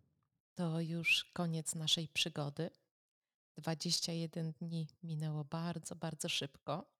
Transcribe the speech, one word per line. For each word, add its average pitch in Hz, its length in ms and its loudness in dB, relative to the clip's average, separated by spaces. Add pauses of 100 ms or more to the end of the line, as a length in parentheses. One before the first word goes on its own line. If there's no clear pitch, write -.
(540)
To 165 260 2
już 165 440 2
koniec 160 500 0
naszej 156 340 2
przygody. 156 640 0 (840)
Dwadzieścia 165 560 0
jeden 165 400 0
dni 165 360 -2 (140)
minęło 156 420 0
bardzo, 165 520 -4
bardzo 160 320 -2
szybko. - 720 -2